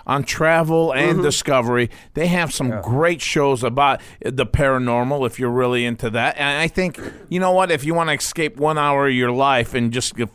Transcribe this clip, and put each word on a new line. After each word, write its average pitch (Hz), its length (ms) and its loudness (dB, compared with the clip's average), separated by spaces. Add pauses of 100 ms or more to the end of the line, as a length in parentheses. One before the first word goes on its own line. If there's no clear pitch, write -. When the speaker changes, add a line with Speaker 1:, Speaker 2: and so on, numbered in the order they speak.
Speaker 1:
on 135 180 -2
travel 165 720 2
and 147 200 2
Speaker 2:
Mm-hmm. 185 100 0
Speaker 1:
Discovery. 123 680 0 (240)
They 165 140 0
have 170 260 0
some 131 160 -2
Speaker 2:
Yeah. 107 160 -6
Speaker 1:
great 147 380 0
shows 139 400 0
about 131 380 2 (200)
the 127 240 -2
paranormal, 127 800 0
if 117 140 -6
you're 123 100 0
really 123 340 0
into 117 280 -4
that. 120 260 -2
And 143 220 -2
I 165 80 0
think, 185 340 -4 (260)
you 180 120 -2
know 185 140 2
what? 185 180 4
If 139 120 0
you 160 120 -2
wanna 165 180 0
escape 147 440 -4
one 151 200 0
hour 143 300 2
of 135 80 2
your 123 160 2
life 131 420 2
and 120 180 0
just 123 220 -4 (220)